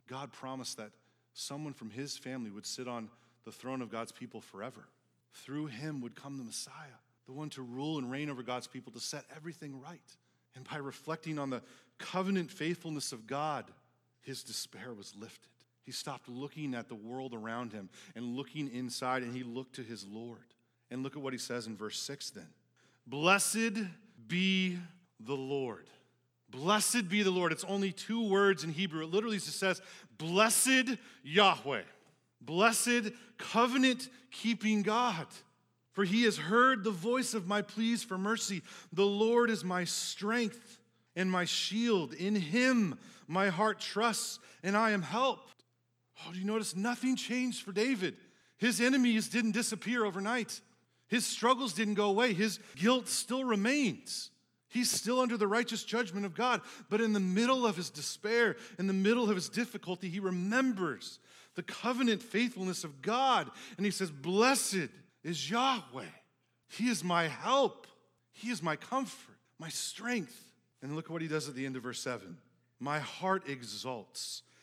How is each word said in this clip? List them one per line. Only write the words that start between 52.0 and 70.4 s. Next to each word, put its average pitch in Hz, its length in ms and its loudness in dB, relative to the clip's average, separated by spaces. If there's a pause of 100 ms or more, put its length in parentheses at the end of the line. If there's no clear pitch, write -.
away. 214 260 4
His 190 240 2 (180)
guilt 220 320 4
still - 360 -2
remains. 240 840 0 (380)
He's 240 220 0
still 247 300 2
under 240 160 2
the 214 100 2
righteous 226 380 0
judgment 202 420 -2
of 170 80 -8
God. 240 280 2 (260)
But 208 120 2
in 226 120 4
the 208 80 4
middle 233 440 4
of 208 120 2
his 170 140 -4
despair, 214 640 2 (220)
in 190 100 0
the 190 40 2
middle 208 380 4
of 208 60 4
his 175 120 -2
difficulty, 190 640 -4
he 175 80 -4
remembers 190 1000 0 (340)
the 175 80 -6
covenant 233 600 0
faithfulness 190 600 0
of 139 200 -12
God. 226 500 4 (240)
And 190 100 0
he 196 60 4
says, 185 180 -2
"Blessed 185 800 4 (320)
is 147 260 -4
Yahweh. 165 640 0 (580)
He 226 200 -2
is 175 160 0
my 170 240 2
help. 214 580 2 (460)
He - 180 -8
is 202 100 -4
my 170 160 0
comfort, - 600 -6 (200)
my 165 100 -10
strength." - 840 -6 (300)